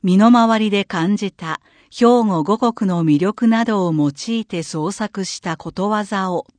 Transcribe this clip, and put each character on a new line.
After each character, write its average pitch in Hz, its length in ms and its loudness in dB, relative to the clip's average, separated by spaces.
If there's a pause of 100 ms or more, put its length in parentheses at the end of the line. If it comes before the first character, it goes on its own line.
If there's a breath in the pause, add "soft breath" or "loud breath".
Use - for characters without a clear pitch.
身 185 140 2
の 220 160 6
回 226 260 4
り 214 120 0
で 202 160 0
感 185 300 -2
じ 196 160 -6
た 160 280 -10 (300 soft breath)
兵 - 160 0
庫 220 380 4
五 196 120 0
穀 226 300 -2
の 175 180 0
魅 151 140 4
力 208 280 0
な 226 200 2
ど 202 200 0
を 170 60 0
用 151 160 2
い 226 380 -6
て 170 160 -6
創 160 280 -6
作 202 360 -6
し - 140 -12
た 160 180 -6
こ - 120 -12
と 190 200 -4
わ 214 140 -2
ざ 190 260 -4
を 175 160 -4 (120)